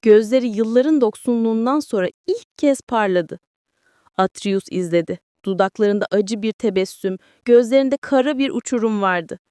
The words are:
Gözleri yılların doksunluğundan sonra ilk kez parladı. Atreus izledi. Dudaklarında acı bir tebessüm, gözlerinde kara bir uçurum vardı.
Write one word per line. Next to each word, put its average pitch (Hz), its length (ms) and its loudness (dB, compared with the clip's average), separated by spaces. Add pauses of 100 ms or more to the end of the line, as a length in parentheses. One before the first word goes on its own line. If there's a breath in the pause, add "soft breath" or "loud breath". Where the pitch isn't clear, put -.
Gözleri 226 460 4
yılların 240 540 2
doksunluğundan 226 760 0
sonra 196 300 -4 (180)
ilk 453 300 -6
kez 277 240 0
parladı. 185 580 -2 (760)
Atreus 190 540 -2
izledi. 175 480 -2 (260)
Dudaklarında 196 680 0
acı 202 300 -2
bir 220 100 -4
tebessüm, 190 680 -4 (280 soft breath)
gözlerinde 254 520 4
kara 269 400 0
bir 277 120 -2
uçurum 220 520 -2
vardı. 180 380 -4 (120)